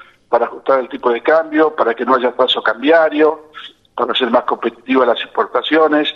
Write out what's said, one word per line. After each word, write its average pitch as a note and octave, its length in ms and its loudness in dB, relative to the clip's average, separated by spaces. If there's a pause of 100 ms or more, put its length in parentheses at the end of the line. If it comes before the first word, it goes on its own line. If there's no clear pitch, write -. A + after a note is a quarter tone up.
(300)
para - 160 0
ajustar C3 340 -2
el A#2+ 80 -6
tipo B2 220 -4
de A#2 120 -2
cambio, D#3 540 0
para A2+ 160 0
que A#2+ 140 -6
no B2+ 80 2
haya B2+ 140 0
atraso B2 340 -2
cambiario, D3+ 880 0 (440)
para A#2+ 180 2
hacer B2 180 -2
más B2 140 2
competitivas B2+ 600 -2
las A2+ 140 0
exportaciones. D3 960 0